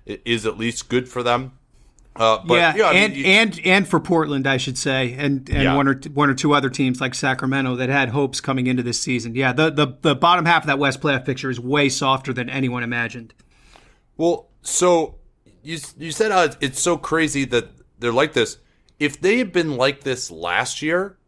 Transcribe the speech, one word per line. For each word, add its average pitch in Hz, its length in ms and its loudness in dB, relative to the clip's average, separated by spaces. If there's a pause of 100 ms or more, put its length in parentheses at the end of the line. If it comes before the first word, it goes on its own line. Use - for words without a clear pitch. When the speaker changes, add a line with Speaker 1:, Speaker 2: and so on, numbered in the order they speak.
Speaker 1:
i-, 104 180 -10
is 117 200 -2
at 101 140 -2
least 117 300 -6
good 127 200 -2
for 123 140 -6
them. 123 300 -2 (640)
Uh, 113 280 4
but, 165 100 2
Speaker 2:
Yeah, 170 180 4
Speaker 1:
you 202 80 -2
know, 196 60 4
I 156 60 4
mean, 190 100 6
Speaker 2:
and, 202 140 -2
Speaker 1:
you 139 80 -4
Speaker 2:
and, 190 400 2
and 185 240 4
for 170 100 2
Portland, 147 480 0
I 135 80 2
should 127 220 -4
say, 131 380 -2
and, 139 340 -2
and 139 140 2
Speaker 1:
Yeah. - 120 4
Speaker 2:
one 139 100 4
or 139 100 2
t-, 135 120 -14
one 143 220 2
or 135 40 2
two 147 200 2
other 135 160 2
teams 131 320 -2
like 127 120 -4
Sacramento 131 600 -2
that 127 140 -4
had 139 180 0
hopes 135 320 -2
coming 127 280 -2
into 127 140 0
this 117 200 -4
season. 120 340 -4
Yeah, 131 160 0
the, 156 180 2
the, 143 320 0
the 147 140 2
bottom 170 300 4
half 165 180 4
of 156 40 -4
that 139 120 0
West 135 220 0
playoff 135 240 -2
picture 131 240 -4
is 120 100 -6
way 139 300 2
softer 135 420 -2
than 123 180 -6
anyone 127 340 -4
imagined. 117 500 -6 (840)
Speaker 1:
Well, 165 320 0 (140)
so 175 540 2 (460)
you, 160 160 -10 (200)
you 156 160 -10
said, 214 180 0
uh, 175 300 2
it's 135 200 -4
so 175 140 2
crazy 151 480 0
that 117 240 0 (320)
they're 117 140 -2
like 151 180 2
this. - 280 0 (380)
If 147 220 -4
they 202 180 2
had 214 140 -2
been 160 240 0
like 139 300 -2
this 123 260 -4
last 87 500 -2
year, 180 360 -2 (100)